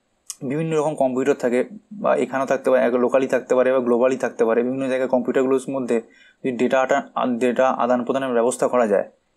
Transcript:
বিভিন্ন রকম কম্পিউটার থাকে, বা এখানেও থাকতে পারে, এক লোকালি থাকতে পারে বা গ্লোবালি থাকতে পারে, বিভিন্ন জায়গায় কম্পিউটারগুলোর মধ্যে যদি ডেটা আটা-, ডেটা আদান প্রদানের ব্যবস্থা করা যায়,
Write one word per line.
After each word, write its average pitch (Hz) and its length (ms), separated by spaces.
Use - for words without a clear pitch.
বিভিন্ন 156 340
রকম 147 180
কম্পিউটার 131 400
থাকে, 123 300
বা - 240
এখানেও 131 300
থাকতে 135 220
পারে, 127 160
এক 120 80
লোকালি 127 340
থাকতে 127 280
পারে 127 180
বা 135 60
গ্লোবালি 123 380
থাকতে 117 280
পারে, 113 180
বিভিন্ন 131 260
জায়গায় 127 200
কম্পিউটারগুলোর 131 600
মধ্যে 123 320
যদি 135 60
ডেটা 127 300
আটা-, 127 580
ডেটা 127 300
আদান 123 340
প্রদানের 135 300
ব্যবস্থা 123 340
করা 123 200
যায়, 101 160